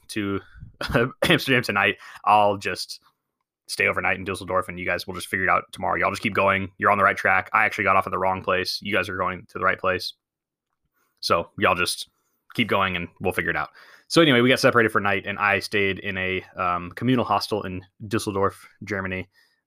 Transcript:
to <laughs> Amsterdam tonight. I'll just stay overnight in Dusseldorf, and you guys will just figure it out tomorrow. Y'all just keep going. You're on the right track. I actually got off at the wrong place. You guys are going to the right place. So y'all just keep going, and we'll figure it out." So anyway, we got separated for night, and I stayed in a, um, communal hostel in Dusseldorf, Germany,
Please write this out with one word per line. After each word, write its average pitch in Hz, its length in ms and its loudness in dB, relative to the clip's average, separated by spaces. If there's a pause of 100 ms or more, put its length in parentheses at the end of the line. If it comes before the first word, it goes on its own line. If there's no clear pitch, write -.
to 98 320 -4 (400)
<laughs> - 440 -2
Amsterdam 131 380 2
tonight. 101 360 0 (260)
I'll 104 320 4
just 98 440 -8 (680)
stay 98 180 0
overnight 92 320 0
in 95 60 -10
Dusseldorf, 92 440 -4
and 90 100 -12
you 90 80 -8
guys 87 200 -2
will 92 80 -10
just 87 140 -10
figure 95 160 -2
it 87 60 2
out 90 220 2
tomorrow. 90 240 -4
Y'all 90 140 0
just 98 120 -6
keep 101 120 -2
going. 98 440 2
You're 101 120 4
on 101 80 4
the 95 60 4
right 98 120 4
track. 92 360 2
I 110 120 4
actually 104 200 -2
got 95 120 4
off 95 120 2
at - 20 -8
the 92 80 -4
wrong 92 240 0
place. 92 400 -2
You 101 100 -6
guys 95 160 0
are 92 80 -8
going 92 300 -4
to - 120 -14
the 95 60 -2
right 92 140 0
place. 92 360 -2 (1080)
So 85 380 -2
y'all 95 180 2
just - 320 -4 (460)
keep 113 140 0
going, 95 280 0
and 87 120 -6 (120)
we'll 92 120 0
figure 85 180 -2
it 78 60 -4
out." 76 140 -6 (380)
So 165 140 6
anyway, 131 180 6
we 123 80 6
got 127 120 4
separated 120 300 4
for 110 100 0
night, 98 260 -2
and 101 120 -6
I 98 200 2
stayed 95 400 0
in 95 180 -6
a, 92 260 -2 (140)
um, 87 360 -4
communal 120 320 0
hostel 101 400 -2
in 92 200 -10 (220)
Dusseldorf, 98 600 -2 (180)
Germany, 95 440 -6 (380)